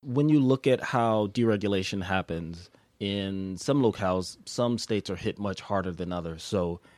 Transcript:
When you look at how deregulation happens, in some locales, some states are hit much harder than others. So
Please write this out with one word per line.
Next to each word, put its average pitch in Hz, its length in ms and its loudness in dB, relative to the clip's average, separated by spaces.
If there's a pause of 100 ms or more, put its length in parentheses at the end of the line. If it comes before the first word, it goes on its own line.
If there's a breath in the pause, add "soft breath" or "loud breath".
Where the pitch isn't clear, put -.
When 143 240 2
you 151 140 6
look 131 260 4
at 127 140 4
how 110 460 2
deregulation 101 760 2
happens, 85 640 -4 (300 soft breath)
in 98 560 -4
some 139 260 0
locales, 92 600 0
some 120 340 -2
states 107 320 -2
are 95 60 -4
hit 104 240 -4
much 98 220 -4
harder 95 320 -2
than 87 180 -6
others. 82 320 -6
So 87 380 -2 (160 soft breath)